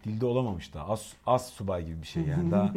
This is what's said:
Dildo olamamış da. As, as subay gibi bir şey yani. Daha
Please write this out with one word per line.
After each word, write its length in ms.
Dildo 220
olamamış 480
da. 140
As, 240
as 240
subay 340
gibi 180
bir 40
şey 160
yani. 280
Daha 260